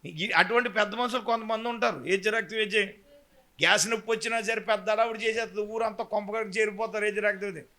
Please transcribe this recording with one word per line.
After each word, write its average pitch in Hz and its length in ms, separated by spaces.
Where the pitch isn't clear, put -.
ఈ, 180 240
అటువంటి 202 380
పెద్ద 208 260
మనుషులు 240 260
కొంతమంది 226 480
ఉంటారు. 226 380
ఏజ్ 190 220
రక్తం 214 280
ఏజ్ 214 200
గ్యాస్ - 1120
నొప్పి 226 220
వచ్చినా 226 300
సరే 220 200
పెద్ద 208 300
హడావుడి 220 280
చేసేస్తుంది, 220 420
ఊరంతా 214 440
కొంపగడికి 208 540
చేరిపోతారు 214 460
ఏజ్ 214 160
రక్తం 202 280
ఇది. 160 160